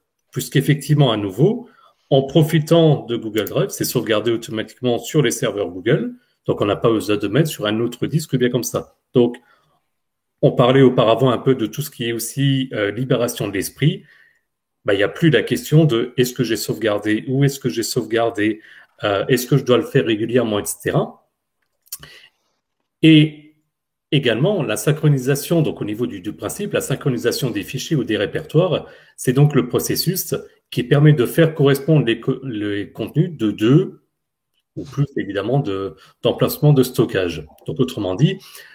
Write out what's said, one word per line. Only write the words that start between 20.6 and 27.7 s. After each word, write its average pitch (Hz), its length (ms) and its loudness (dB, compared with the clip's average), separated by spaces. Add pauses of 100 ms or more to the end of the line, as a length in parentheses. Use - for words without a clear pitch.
cetera. - 540 -4 (1800)
Et 156 520 4 (560)
également, 147 500 0
la 107 160 -4
synchronisation, 147 840 0
donc 104 180 -4
au 120 40 -6
niveau 107 200 -6
du, 147 160 -10
du 104 120 -10
principe, 202 400 -8
la 107 80 0
synchronisation 123 680 -2
des 101 140 -6
fichiers - 320 -6